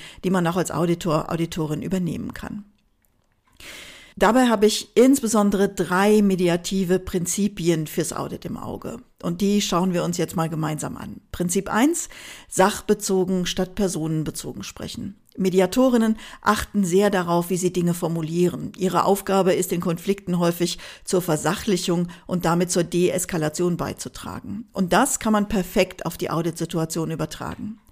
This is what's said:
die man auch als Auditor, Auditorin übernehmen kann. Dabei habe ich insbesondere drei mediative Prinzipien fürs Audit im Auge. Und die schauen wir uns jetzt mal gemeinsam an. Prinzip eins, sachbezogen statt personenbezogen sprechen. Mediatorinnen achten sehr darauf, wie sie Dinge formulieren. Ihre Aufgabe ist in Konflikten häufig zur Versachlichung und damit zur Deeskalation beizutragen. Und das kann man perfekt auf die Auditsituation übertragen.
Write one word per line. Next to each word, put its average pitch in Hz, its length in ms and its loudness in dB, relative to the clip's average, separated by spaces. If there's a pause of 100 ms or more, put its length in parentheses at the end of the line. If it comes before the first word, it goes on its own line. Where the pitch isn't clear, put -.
(240)
die 180 80 0
man 180 160 2
auch 170 100 0
als 170 140 0
Auditor, 170 600 0
Auditorin 160 520 -4
übernehmen 175 500 -4
kann. - 320 -12 (1500)
Dabei 233 300 6
habe 214 180 4
ich - 300 2
insbesondere 208 720 4
drei 196 520 4
mediative 185 760 2
Prinzipien 175 880 -2
fürs - 240 -4
Audit 139 320 -8
im - 140 -8
Auge. - 400 -10 (260)
Und 175 160 -4
die 202 220 2
schauen 185 320 0
wir 170 100 0
uns 175 140 -2
jetzt 160 180 -2
mal 165 140 0
gemeinsam 156 480 -4
an. - 240 -14 (100)
Prinzip 180 420 -2
eins, 269 360 2 (400)
sachbezogen 190 960 0
statt 180 300 -4
personenbezogen 160 880 -4
sprechen. - 520 -12 (220)
Mediatorinnen 220 800 4 (240)
achten 208 420 0
sehr 190 260 4
darauf, 175 400 0
wie 190 60 0
sie 180 160 0
Dinge 175 220 2
formulieren. 165 840 -2
Ihre 185 280 2
Aufgabe 190 480 2
ist 175 180 0
in 175 80 -2
Konflikten 180 580 -2
häufig 170 420 0 (260)
zur 185 160 0
Versachlichung 175 880 0 (180)
und 175 160 -2
damit 175 280 2
zur 180 120 2
Deeskalation 175 920 0
beizutragen. - 960 -10
Und 180 180 -2
das 240 280 4
kann 220 120 0
man 208 160 2
perfekt 185 580 0
auf 165 120 -8
die - 120 -6
Auditsituation 165 800 -4
übertragen. - 680 -8 (120)